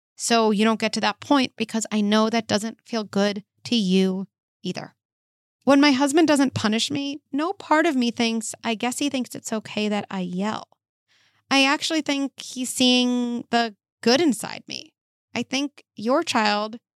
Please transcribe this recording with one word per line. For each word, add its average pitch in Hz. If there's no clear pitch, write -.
so 226
you 208
don't 220
get 220
to 226
that 214
point, 262
because 220
I 214
know 214
that 226
doesn't 214
feel 220
good 196
to 240
you 190
either." -
When 277
my 294
husband 285
doesn't 277
punish 220
me, 285
no 311
part 311
of 320
me 240
thinks, 226
"I 226
guess 240
he 285
thinks 262
it's -
okay 214
that 208
I 190
yell." 185
I 269
actually 302
think 277
he's -
seeing 247
the 233
good 247
inside -
me. -
I 240
think 277
your 254
child 214